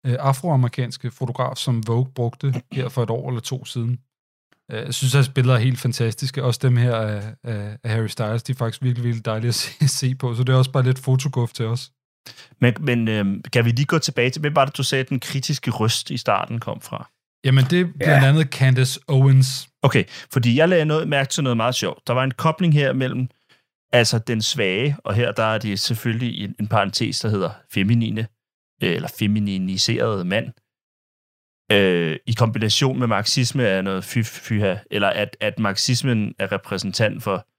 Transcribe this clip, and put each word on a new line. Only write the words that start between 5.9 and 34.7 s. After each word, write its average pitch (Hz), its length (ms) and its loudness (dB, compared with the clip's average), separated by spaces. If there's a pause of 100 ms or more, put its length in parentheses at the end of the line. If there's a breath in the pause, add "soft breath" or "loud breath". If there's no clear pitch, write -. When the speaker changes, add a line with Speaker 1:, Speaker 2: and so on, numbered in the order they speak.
Speaker 1:
Også 120 180 0
dem 123 140 4
her 120 200 2
af, 107 380 -4 (100)
af, 107 400 -8
af 113 60 -4
Harry 110 160 0
Styles, 110 360 -4
de 135 100 -6
er 127 40 -2
faktisk 113 260 -4
virkelig, 120 220 0
virkelig 113 200 -2
dejlige 110 240 -2
at 117 60 0
se, - 340 0
<laughs> - 120 0
se 131 140 0
på. 123 200 -4
Så 123 100 0
det 131 80 2
er 131 40 6
også 131 160 4
bare 131 100 2
lidt 131 160 2
fotoguf 131 540 0
til 117 140 -6
os. 117 260 -6 (680 loud breath)
Speaker 2:
Men, 120 200 6
men, 120 280 0
øhm, 101 340 0 (100)
kan 120 120 4
vi 117 60 4
lige 127 160 0
gå 165 120 2
tilbage 127 320 0
til, 151 100 -8
hvem 147 160 -2
var 139 80 6
det, 147 120 -4
du 143 60 -4
sagde, 131 220 0
den 131 160 -2
kritiske - 500 -4
røst - 400 -2
i 131 60 -4
starten 113 440 -2
kom - 200 -10
fra? - 280 -12 (360)
Speaker 1:
Jamen, 135 260 6
det 175 100 4
er 180 40 2
blandt 170 160 -8 (220)
Speaker 3:
Ja. 135 60 6
Speaker 1:
andet 147 200 4
Candace 131 600 2
Owens. 135 600 4 (140)
Speaker 2:
Okay, 127 220 4 (280 loud breath)
fordi 120 240 4
jeg 160 120 6
lagde 170 160 4
noget, 156 240 0
mærke 139 220 0
til 160 120 -2
noget 123 140 0
meget 117 180 0
sjovt. - 320 -4
Der 123 60 -2
var 127 120 2
en 135 60 0
kobling 160 440 2
her 139 180 2
mellem, 127 360 -2 (640 soft breath)
altså, 120 260 4
den 110 240 -2
svage, 117 640 0
og 101 100 -4
her 117 180 0
der 113 100 -2
er 110 160 2
det 101 220 -4
selvfølgelig 117 640 -4
en, 92 160 -10
en 107 80 -4
parentes, 107 520 0
der 113 80 -4
hedder 95 220 0 (220)
feminine, 110 480 0 (640)
øh, 92 100 0
eller 87 160 -4 (100)
femininiserede 101 1040 -2
mand, 113 280 -4 (1200)
øh, 87 440 2 (100)
i 120 60 -2
kombination 113 680 0
med 123 80 0
marxisme 117 580 0
er 95 180 2
noget 95 220 -4
fy, - 180 -4
fyha, 104 540 -2 (140)